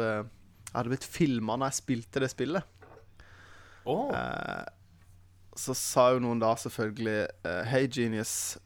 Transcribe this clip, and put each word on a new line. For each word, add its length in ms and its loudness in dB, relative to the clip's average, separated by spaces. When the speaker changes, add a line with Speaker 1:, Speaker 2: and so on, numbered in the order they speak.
Speaker 1:
eh, 220 0
jeg 500 -16
hadde 160 0
blitt 160 -2
filmet 540 2
når 100 0
jeg 160 -2
spilte 340 -2
det 100 0
spillet. 320 -2
Speaker 2:
Åh. 260 0
Speaker 1:
Eh, 520 -4
så 180 -4
sa 380 6
jo 80 6
noen 220 2
da 120 6
selvfølgelig, 760 -2
eh, 200 -2
«Hei, 220 2
Genius, 800 -2